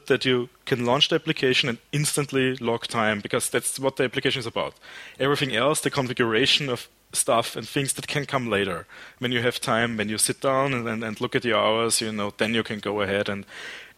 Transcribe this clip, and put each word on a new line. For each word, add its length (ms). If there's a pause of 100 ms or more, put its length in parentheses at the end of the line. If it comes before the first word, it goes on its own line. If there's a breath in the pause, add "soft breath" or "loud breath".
that 180
you 240 (160)
can 180
launch 240
the 60
application 560
and 80 (140)
instantly 640
log 320
time, 320
because 280
that's 320
what 160
the 80
application 360
is 60
about. 280 (440 loud breath)
Everything 380
else, 240
the 100
configuration 760
of 200 (260)
stuff 420
and 100
things 280
that 120
can 200
come 240
later. 360 (320 loud breath)
When 140
you 80
have 220
time, 340
when 140
you 80
sit 240
down 320
and, 120
and, 160
and 200
look 120
at 120
your 100
hours, 460
you 100
know, 240
then 160
you 100
can 180
go 200
ahead 300
and, 160 (520 loud breath)